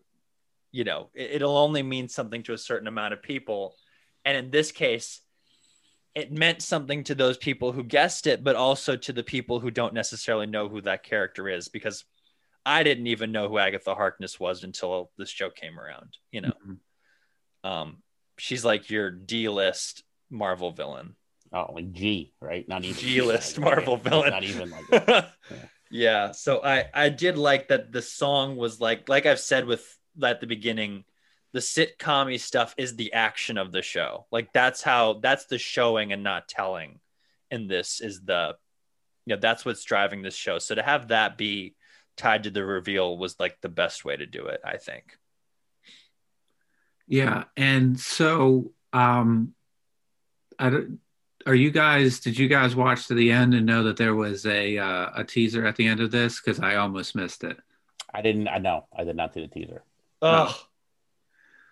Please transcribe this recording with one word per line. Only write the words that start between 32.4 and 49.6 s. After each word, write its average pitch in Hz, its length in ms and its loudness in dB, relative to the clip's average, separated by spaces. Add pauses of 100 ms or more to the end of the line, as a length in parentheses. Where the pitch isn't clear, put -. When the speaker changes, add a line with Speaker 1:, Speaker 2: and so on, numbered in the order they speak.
Speaker 1:
is 123 180 -6
the 113 160 -8
action 113 460 -2
of 92 160 -4
the 92 80 -2
show. 80 500 -6
Like, 117 220 -4
that's 127 280 2
how, 120 400 4
that's 131 260 0
the 127 100 -4
showing 110 560 0
and 101 100 -8
not 95 240 -6
telling 90 520 -6 (500)
in 113 180 -8
this 92 320 -4
is 98 240 -10
the, 87 320 0 (720)
you 113 100 -2
know, 98 60 -8
that's 113 240 2
what's 117 180 -6
driving 101 380 0
this 95 140 -10
show. 90 240 -4
So - 160 -6
to 110 80 0
have 135 260 0
that 110 280 2
be 101 380 -6 (400)
tied 107 280 2
to 104 80 -6
the 98 120 -4
reveal 92 540 -2
was, 90 200 -8
like, 90 220 -4
the - 80 -10
best 87 380 -4
way 71 100 -4
to 71 100 -10
do - 200 -12
it, - 180 -8
I - 140 -8
think. - 400 -18 (1900)
Speaker 2:
Yeah, - 380 0 (120)
and 131 420 4
so, 135 720 4 (220)
um, 120 600 4 (1040)